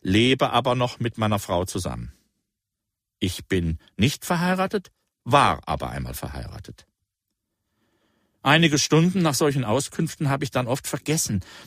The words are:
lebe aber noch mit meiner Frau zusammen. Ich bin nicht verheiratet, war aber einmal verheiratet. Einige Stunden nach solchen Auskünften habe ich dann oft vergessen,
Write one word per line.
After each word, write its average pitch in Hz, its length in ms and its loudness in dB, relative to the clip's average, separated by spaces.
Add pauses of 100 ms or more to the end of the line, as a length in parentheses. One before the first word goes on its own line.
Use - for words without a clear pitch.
lebe 123 500 2
aber 123 240 2
noch 123 240 -2
mit 117 200 -6
meiner 107 200 0
Frau 92 280 -2
zusammen. 60 460 -8 (1080)
Ich - 280 -4
bin 85 320 0 (180)
nicht - 280 0
verheiratet, 185 640 -2 (340)
war 120 420 4
aber 69 240 -4
einmal 62 240 -8
verheiratet. - 720 -12 (1600)
Einige 151 360 6
Stunden 175 420 2
nach 156 140 2
solchen 139 300 0
Auskünften 139 680 -2
habe 139 140 0
ich - 60 -8
dann 127 160 -2
oft 131 200 -4
vergessen, 143 580 -2 (220)